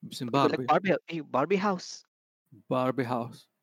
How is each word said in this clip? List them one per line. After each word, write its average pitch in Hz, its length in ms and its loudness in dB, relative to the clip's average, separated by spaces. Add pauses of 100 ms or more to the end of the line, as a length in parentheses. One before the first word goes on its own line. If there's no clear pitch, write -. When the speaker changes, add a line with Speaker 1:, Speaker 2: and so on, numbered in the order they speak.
Speaker 1:
باسم - 320 -10
Speaker 2:
يقول 135 180 6
لك 131 80 -2
Speaker 1:
باربي. - 0 -
Speaker 2:
باربي، 160 360 2 (140)
إيه، 165 120 -6
باربي 143 360 0
هاوس. 190 480 -4 (640)
Speaker 1:
باربي 127 340 0
هاوس. 120 460 -6 (120)